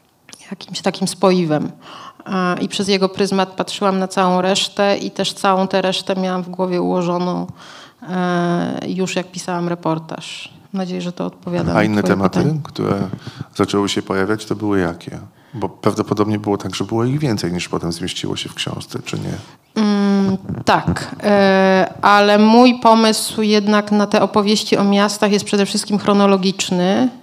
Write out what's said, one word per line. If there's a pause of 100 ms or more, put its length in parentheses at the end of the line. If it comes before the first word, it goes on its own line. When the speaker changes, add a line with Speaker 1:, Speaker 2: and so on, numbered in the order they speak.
(500)
Speaker 1:
jakimś
takim
spoiwem. (540)
A,
i
przez
jego
pryzmat
patrzyłam
na
całą
resztę
i
też
całą
tę
resztę
miałam
w
głowie
ułożoną, (640)
e,
już
jak
pisałam
reportaż. (200)
Mam
nadzieję,
że
to
odpowiada
Speaker 2:
A
Speaker 1:
na
Speaker 2:
inne
Speaker 1:
twoje
Speaker 2:
tematy,
Speaker 1:
pytanie.
Speaker 2:
które (580)
zaczęły
się
pojawiać,
to
były
jakie? (360)
Bo
prawdopodobnie
było
tak,
że
było
ich
więcej,
niż
potem
zmieściło
się
w
książce,
czy
nie? (500)
Speaker 1:
Mm, (280)
tak,
e,
ale
mój
pomysł
jednak
na
te
opowieści
o
miastach
jest
przede
wszystkim
chronologiczny. (140)